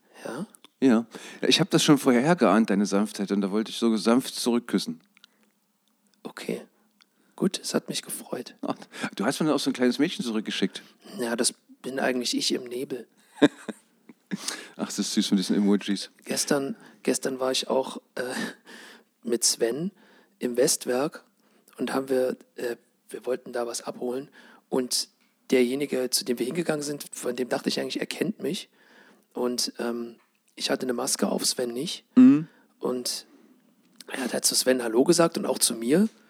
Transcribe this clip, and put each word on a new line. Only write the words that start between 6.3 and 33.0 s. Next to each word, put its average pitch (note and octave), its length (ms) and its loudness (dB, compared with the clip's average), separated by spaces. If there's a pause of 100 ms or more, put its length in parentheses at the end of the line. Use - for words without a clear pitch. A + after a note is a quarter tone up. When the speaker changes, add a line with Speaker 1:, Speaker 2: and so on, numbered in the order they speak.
Speaker 1:
Gut, - 240 0
es - 140 -8
hat - 160 -2
mich - 120 -6
gefreut. - 600 -12
Speaker 2:
Ach, - 140 -6 (400)
du G2 100 -4
hast C#3 160 -2
mir D#3 120 2
auch C#3+ 60 2
so C#3 100 0
ein B2+ 40 -2
kleines B2 260 2
Mädchen D3 240 0
zurückgeschickt. G#2+ 580 -4 (380)
Speaker 1:
Ja, A#2 160 -2
das A#2+ 180 0 (280)
bin C3 180 -6
eigentlich B2+ 380 0
ich - 160 0
im B2+ 120 -2
Nebel. B2+ 420 -8 (320)
Speaker 2:
<laughs> D3 100 6 (1300)
Ach, G#2 100 -4
das - 120 -8
ist - 140 -4
süß - 180 2
mit G2 80 4
diesen F#2 160 0
Emojis. G2+ 560 0 (140)
Speaker 1:
Gestern, C#3 500 -2 (280)
gestern C3 360 -2
war C3 120 0
ich - 180 -2
auch, - 280 -2 (180)
äh, - 60 -6 (1000)
mit A#2 200 -2
Sven C3+ 480 0 (480)
im B2 180 -2
Westwerk C3+ 640 0 (540)
und B2+ 160 -4
haben C3+ 160 -4
wir, B2+ 280 0 (180)
äh, A#2+ 200 -6 (340)
wir A2+ 160 -14
wollten B2 280 -6
da A#2+ 140 -2
was A#2 140 -8
abholen B2 480 -8 (400)
und - 400 -2 (420)
derjenige, C3 580 0
zu - 160 -2
dem B2 140 -2
wir A#2 60 -2
hingegangen D#3 380 -2
sind, C#3+ 300 -8
von B2 220 -6
dem B2 140 -4
dachte - 200 -2
ich - 100 -2
eigentlich, C3+ 200 -6
er - 80 -2
kennt - 340 -4
mich. D#3 280 -6 (640)
Und, B2 460 -2
ähm, A#2 360 -6 (400)
ich - 140 -6
hatte C#3 160 0
eine B2+ 80 -2
Maske B2 340 -2
auf, - 180 -2
Sven A#2+ 280 -2
nicht. C#3 320 -6 (100)
Speaker 2:
Mhm. C#3 320 10 (320)
Speaker 1:
Und - 460 -4 (800)